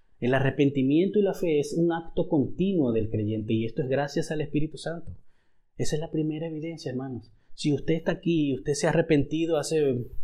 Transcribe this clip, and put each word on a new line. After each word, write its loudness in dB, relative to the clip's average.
El 2
arrepentimiento 2
y 6
la 2
fe 0
es -2
un 2
acto -4
continuo 2
del 2
creyente -2
y 2
esto -4
es -4
gracias -2
al -2
Espíritu 0
Santo. -8
Esa 0
es -2
la -8
primera -2
evidencia, -8
hermanos. -8
Si 0
usted 0
está 0
aquí 2
y 0
usted -2
se 0
ha 4
arrepentido 2
hace 0